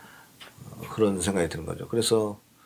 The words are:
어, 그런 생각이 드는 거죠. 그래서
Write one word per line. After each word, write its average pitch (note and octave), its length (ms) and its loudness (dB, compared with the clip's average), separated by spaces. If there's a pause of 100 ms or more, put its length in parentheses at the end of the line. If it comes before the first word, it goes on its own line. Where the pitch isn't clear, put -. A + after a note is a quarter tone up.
(720)
어, - 100 -14 (100)
그런 G2 300 2
생각이 F2+ 280 2
드는 D#2+ 160 -8
거죠. - 220 -8
그래서 A2 520 2 (260)